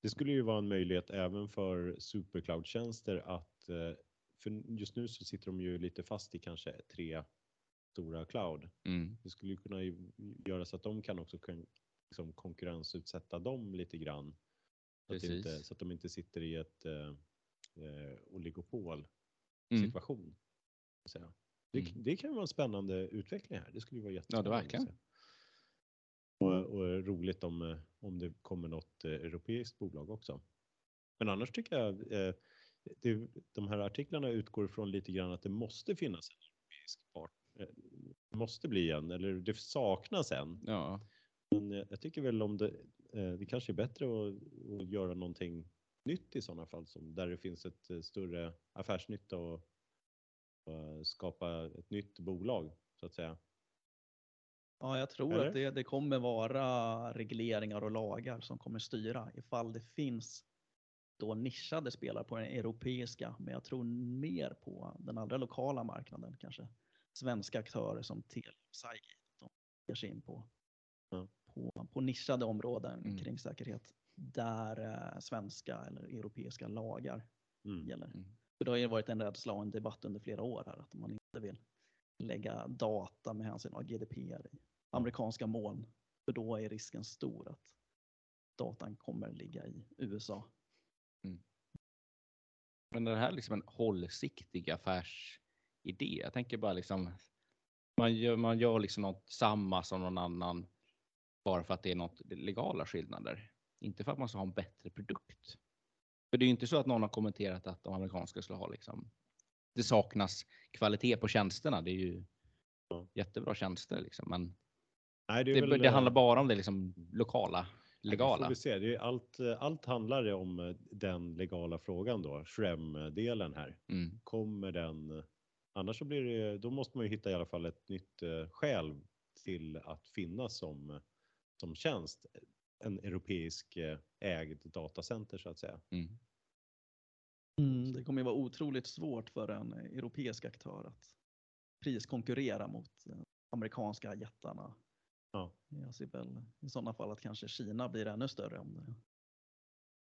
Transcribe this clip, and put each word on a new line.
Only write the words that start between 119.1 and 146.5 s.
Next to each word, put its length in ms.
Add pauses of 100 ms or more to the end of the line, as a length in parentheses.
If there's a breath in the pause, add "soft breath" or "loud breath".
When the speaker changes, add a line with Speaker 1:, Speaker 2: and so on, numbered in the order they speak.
Speaker 1:
eh, 220
allt 240
handlar 380
ju 100
om, 260
eh, 160 (160)
den 440
legala 440
frågan 420
då, 240
shrem-delen 1080
här. 240 (100)
Speaker 2:
Mm. 360
Speaker 1:
Kommer 480
den, 460
eh, 60 (500)
annars 240
så 80
blir 180
det, 340
då 140
måste 260
man 80
ju 60
hitta 200
i 20
alla 120
fall 200
ett 240
nytt, 320
eh, 280
skäl 520 (320)
till 440
att 300
finnas 500
som, 420 (600)
som 160
tjänst. 500 (580)
En 160
europeisk, 800
eh, 220 (200)
ägd 520
datacenter, 640
så 120
att 100
säga. 300
Speaker 2:
Mm. 280 (1400)
Speaker 3:
Mm, 320
det 100
kommer 180
ju 40
vara 100
otroligt 520
svårt 420
för 200
en 240
europeisk 720
aktör 420
att 280 (680)
priskonkurrera 840
mot, 400
eh, 120 (300)
amerikanska 640
jättarna. 600 (560)
Speaker 1:
Ja. 220 (160)
Speaker 3:
Jag 260
ser 120
väl 340 (180)